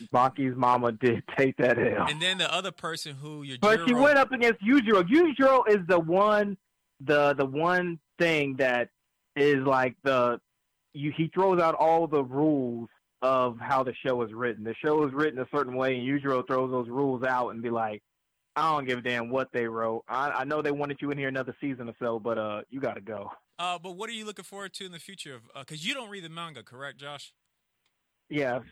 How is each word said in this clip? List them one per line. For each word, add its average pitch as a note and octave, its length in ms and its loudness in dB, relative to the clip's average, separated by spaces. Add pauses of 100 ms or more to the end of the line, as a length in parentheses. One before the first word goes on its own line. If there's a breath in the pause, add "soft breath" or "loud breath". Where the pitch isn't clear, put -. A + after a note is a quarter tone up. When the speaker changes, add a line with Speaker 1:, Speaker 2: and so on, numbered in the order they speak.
(120)
Speaker 1:
Baki's C3 440 0
mama B2 360 2
did A#2 380 0
<laughs> - 60 -12
take C3+ 220 2
that B2 200 2
L. A2+ 300 0
Speaker 2:
And D3+ 120 -4
then F#3 180 0
the D#3+ 140 -2
other F#3 200 -4
person D#3+ 420 -10
who D3 280 -12
your C3+ 180 -10
Speaker 1:
But G3+ 260 4
she B3 60 4
went C#4 240 6
up C4+ 160 4
against A#3 300 2
Yujiro. A3 400 6
Yujiro C4+ 680 4
is G3+ 180 4
the F3+ 120 4
one, G3+ 580 2 (440)
the, C#3+ 340 4
the C#3 100 0
one E3+ 540 0 (200)
thing D3+ 380 2
that B2 320 0 (480)
is C#3+ 200 6 (100)
like C3 360 2
the, B2 380 2 (540)
you, D3 200 -4
he D#3+ 140 0
throws F#3 320 2
out D#3+ 140 4
all E3 320 4
the D3 180 0
rules B2+ 640 0 (320)
of B2+ 400 2
how C3 220 0
the B2 120 -6 (100)
show B2 180 0
is G#2+ 100 -6
written. A2 320 -6
The A2+ 180 -6
show D3+ 240 2
is C3 60 -4
written D3 280 -2
a B2 140 -6
certain B2+ 200 -2
way, C3 240 -2
and A#2+ 100 -6
Yujiro C3+ 380 -2
throws C3 240 0
those B2 180 -2
rules C3 340 -2
out B2+ 280 0
and A2+ 120 -10
be A#2+ 80 -4
like, A2 320 -4 (540)
"I D#3 180 2
don't C#3 120 -2
give B2 120 -2
a A#2 40 -10
damn A#2+ 280 -4
what C3 220 -2
they A#2+ 140 -2
wrote. A2+ 400 -4
I, C3 240 -2
I C3 140 -4
know D3+ 160 -2
they D3 100 0
wanted C#3+ 300 -4
you C#3+ 100 -4
in C#3+ 60 -4
here C#3 120 -4
another C3 320 -6
season B2+ 280 -6
or A2+ 100 -10
so, A#2 200 -2
but, A2 180 -4
uh, G#2+ 320 -4
you C3 100 -12
gotta A2+ 220 -6
go." G2+ 300 -12 (280)
Speaker 2:
Uh, F3 200 -6
but F3+ 140 -14
what G#3+ 180 -10
are - 20 -10
you G#3+ 140 -10
looking G3 180 -12
forward G3 300 -14
to G3 100 -12
in F3+ 80 -14
the E3 60 -16
future D#3 360 -16
of, A2+ 80 -18 (120)
uh, C3+ 100 -14
'cause D#3 200 -14
you B3+ 100 -4
don't A#3 160 -12
read G3 140 -14
the E3 40 -14
manga, D#3+ 340 -14
correct, C3 360 -16
Josh? C#3+ 340 -16 (960)
Speaker 1:
Yeah, C3 320 -4 (120)